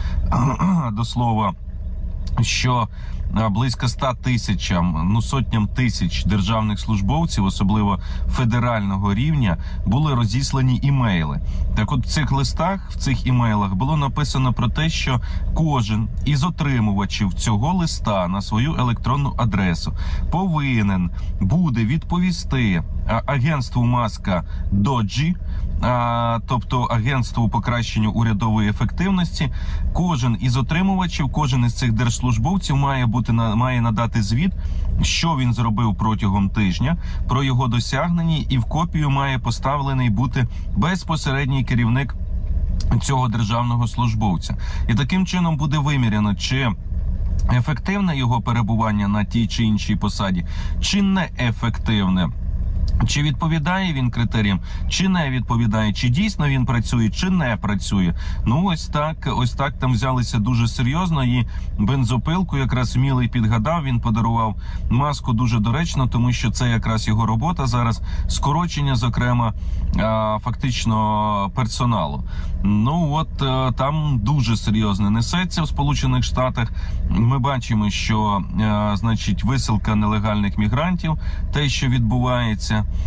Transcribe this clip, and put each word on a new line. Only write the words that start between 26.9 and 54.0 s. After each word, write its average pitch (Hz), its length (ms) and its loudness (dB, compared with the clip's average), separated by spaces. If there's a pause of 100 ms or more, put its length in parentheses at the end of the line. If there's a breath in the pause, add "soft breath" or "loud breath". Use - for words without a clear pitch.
покращенню 110 640 0
урядової 110 580 2
ефективності. 165 840 0 (400 loud breath)
Кожен 123 480 2
із 123 160 2
отримувачів, 180 760 0
кожен 127 340 2
із 117 80 2
цих 120 180 0
держслужбовців 123 880 0
має 135 280 2
бути 117 280 0
на-, 113 220 2
має 123 260 2
надати 117 420 0
звіт, 127 280 0 (500 loud breath)
що 160 360 0
він 123 160 2
зробив 110 420 0
протягом 101 540 0
тижня, 113 480 0 (300 loud breath)
про 131 160 0
його 131 240 2
досягнення, 160 680 0 (120)
і 135 80 2
в 143 80 0
копію 156 440 0
має 135 300 0
поставлений 135 680 0
бути 117 380 0 (280 loud breath)
безпосередній 139 880 0
керівник 120 520 0 (840)
цього 127 260 0
державного 120 600 0
службовця. 110 720 0 (320 loud breath)
І 113 40 2
таким 175 320 2
чином 170 320 0
буде 147 200 0
виміряно, 113 580 0
чи 131 360 -2 (840)
ефективне 156 640 0
його 120 240 0
перебування 110 680 0
на 104 160 0
тій 113 240 0
чи - 160 -2
іншій 107 320 2
посаді, 95 500 -2 (360 loud breath)
чи 202 200 0
неефективне. 113 1300 0 (800)
Чи 147 140 0
відповідає 165 720 0
він 127 180 0